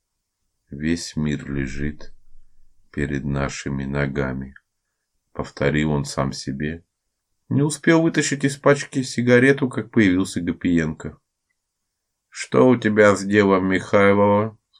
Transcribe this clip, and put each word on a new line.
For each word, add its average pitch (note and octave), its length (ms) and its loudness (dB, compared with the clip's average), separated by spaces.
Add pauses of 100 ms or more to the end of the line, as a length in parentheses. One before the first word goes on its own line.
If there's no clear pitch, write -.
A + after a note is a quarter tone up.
(680)
«Весь D#2 480 -6
мир D2 340 -4
лежит C#2 640 -6 (800)
перед C#2+ 320 -4
нашими C#2 600 -6
ногами», C2+ 680 -6 (800)
повторил D2+ 600 -2
он C#2+ 120 -2
сам C#2 280 -6
себе. D2 520 -8 (640)
Не C3 140 0
успел D#3+ 400 2
вытащить D#3+ 420 -2
из C#3 120 -2
пачки C#3+ 460 0
сигарету, B2 640 2
как G#2+ 220 -8
появился F#2+ 500 2
Гапиенко. E2 800 -2 (1080)
«Что B2+ 400 2
у B2 80 6
тебя G#2+ 400 4
с G2 80 -6
делом G2 440 4
Михайлова?» G2+ 880 2 (220)